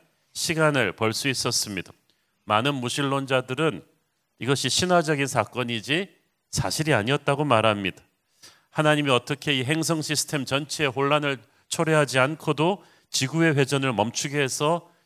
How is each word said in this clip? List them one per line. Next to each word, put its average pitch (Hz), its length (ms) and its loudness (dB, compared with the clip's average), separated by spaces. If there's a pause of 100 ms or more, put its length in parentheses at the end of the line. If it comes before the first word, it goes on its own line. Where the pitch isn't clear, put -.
(320)
시간을 151 600 0
벌 110 200 0
수 - 160 -4
있었습니다. 113 640 -4 (520)
많은 117 300 2
무신론자들은 135 1080 -2 (540)
이것이 127 320 0
신화적인 160 560 2
사건이지 120 840 -2 (420)
사실이 151 440 -2
아니었다고 139 500 0
말합니다. 107 580 2 (680)
하나님이 151 400 2
어떻게 139 440 0
이 131 100 0
행성 160 360 0
시스템 143 460 -4
전체에 147 400 -2
혼란을 139 520 0 (300)
초래하지 151 500 2
않고도 156 640 0 (280)
지구의 151 460 2
회전을 135 360 0
멈추게 117 480 -2
해서 151 500 -2 (160)